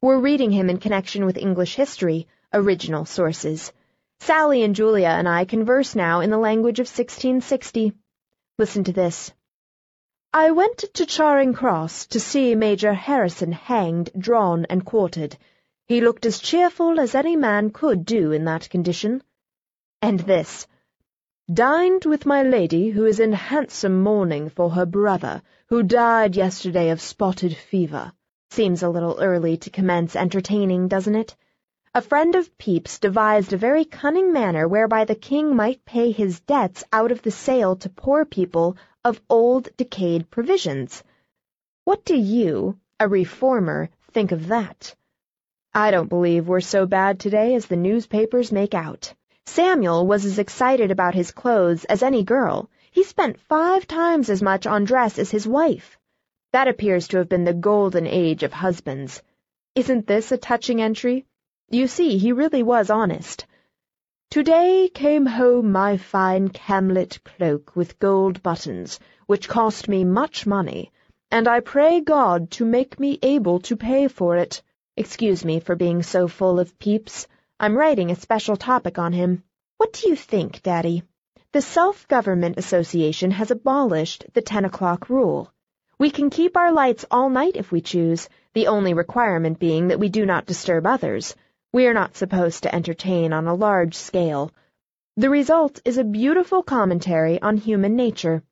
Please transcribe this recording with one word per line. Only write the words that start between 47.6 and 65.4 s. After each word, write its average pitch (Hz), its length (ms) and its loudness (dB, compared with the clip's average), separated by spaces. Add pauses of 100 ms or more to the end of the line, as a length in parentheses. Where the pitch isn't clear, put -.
the 180 100 -4
newspapers 220 760 0
make 202 240 -2
out. 160 360 -10 (360)
Samuel 226 580 2
was 202 200 2
as 196 120 -2
excited 233 540 0
about 185 240 0
his 175 160 -2
clothes 180 540 0
as 202 180 0
any 254 200 2
girl. 233 460 0 (220)
He 370 120 4
spent 294 360 -2
five 349 480 0
times 320 420 0
as 196 140 0
much 190 240 0
on 208 160 0
dress 233 340 0
as - 140 -4
his 208 160 -2
wife. 277 500 0 (560)
That 262 140 2
appears 196 400 0
to 190 100 -2
have 175 120 0
been 175 160 0
the 175 80 0 (180)
golden 190 340 2
age 165 380 0
of 139 100 -4
husbands. 147 680 -6 (500)
Isn't 247 320 0
this 214 260 0
a 262 60 -2
touching 233 460 -2
entry? 247 420 -2 (460)
You 247 140 0
see, 262 320 0
he 208 140 2
really 269 320 0
was 226 260 2
honest. 214 560 -2 (840)
"Today 349 600 4
came 294 360 2
home 247 440 2